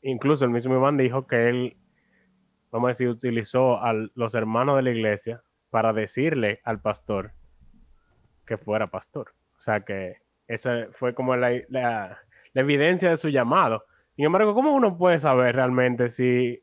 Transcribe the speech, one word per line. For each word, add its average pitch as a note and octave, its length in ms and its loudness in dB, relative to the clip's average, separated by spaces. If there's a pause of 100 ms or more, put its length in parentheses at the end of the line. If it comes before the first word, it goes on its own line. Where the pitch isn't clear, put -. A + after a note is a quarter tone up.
Incluso C3+ 440 0
el A#2+ 60 0
mismo B2 240 0
Iván C#3 220 2
dijo C3 280 0
que A#2+ 240 2
él, B2 280 -4 (920)
vamos A#2 160 0
a B2+ 40 2
decir, B2 180 -2
utilizó A#2+ 720 0
a A#2 100 0
los A2 420 -4
hermanos A#2 400 0
de C3+ 80 2
la B2+ 80 0
iglesia A2+ 500 -4 (300)
para A2+ 220 2
decirle A2 720 -2
al A2 160 -6
pastor G#2 520 -6 (1120)
que A2 120 -6
fuera G#2 340 -4
pastor. - 420 -12 (240)
O - 40 -20
sea G#2+ 220 -2
que F#2+ 340 -10 (300)
esa A#2 460 -4
fue B2 220 -4
como B2+ 200 -2
la, B2 140 0 (200)
la, A2+ 500 -4 (340)
la C3 80 0
evidencia D#3 480 2
de E3 80 2
su D#3+ 120 -4
llamado. C3 540 2 (320)
Sin C#3+ 100 -2
embargo, G3+ 280 4
¿cómo C4+ 200 2
uno A3+ 240 2
puede F3 220 4
saber B2+ 360 4
realmente B2+ 540 2
si B2 540 0